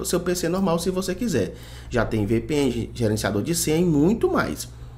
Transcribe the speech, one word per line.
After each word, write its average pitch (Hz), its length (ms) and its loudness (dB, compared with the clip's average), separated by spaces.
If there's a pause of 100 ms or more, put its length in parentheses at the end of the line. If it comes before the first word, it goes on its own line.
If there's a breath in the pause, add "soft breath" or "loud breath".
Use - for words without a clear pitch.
o - 60 -6
seu 175 120 0
P 175 160 0
C 165 140 -2
normal 175 300 2
se 170 100 -2
você 185 260 -2
quiser. 151 400 0 (360 loud breath)
Já 113 140 2
tem 110 200 0
V 113 160 2
P 113 140 -4
N, 143 160 2
ge-, 120 240 -4
gerenciador 107 480 0
de 151 120 0
senha 160 220 0
e 175 80 4
muito 180 480 4
mais. 160 360 -2 (300 loud breath)